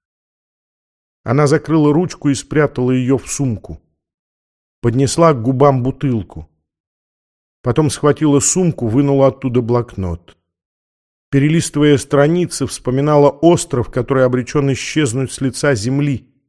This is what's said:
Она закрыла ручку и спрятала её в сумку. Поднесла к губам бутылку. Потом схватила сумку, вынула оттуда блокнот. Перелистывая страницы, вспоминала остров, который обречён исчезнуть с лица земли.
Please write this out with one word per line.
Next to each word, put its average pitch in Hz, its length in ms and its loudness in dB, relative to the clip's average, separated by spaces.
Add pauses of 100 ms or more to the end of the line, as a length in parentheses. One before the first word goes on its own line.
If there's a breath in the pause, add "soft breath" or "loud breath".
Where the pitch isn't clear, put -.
(1200)
Она 139 240 2
закрыла 151 460 2
ручку 156 360 -2
и 139 60 0
спрятала 135 560 -2
её 127 280 0
в - 120 -12
сумку. 110 500 -6 (1000)
Поднесла 135 520 2
к 120 100 -4
губам 131 420 2
бутылку. 120 640 -6 (1120)
Потом 139 260 0
схватила 143 520 0
сумку, 170 480 -2
вынула 139 400 2
оттуда 127 320 -2
блокнот. 110 760 -6 (920)
Перелистывая 147 680 2
страницы, 151 640 0
вспоминала 143 640 0
остров, 135 640 0
который 131 340 0
обречён 127 480 0
исчезнуть 131 600 -4
с - 80 -14
лица 135 340 -2
земли. 131 580 -4 (160)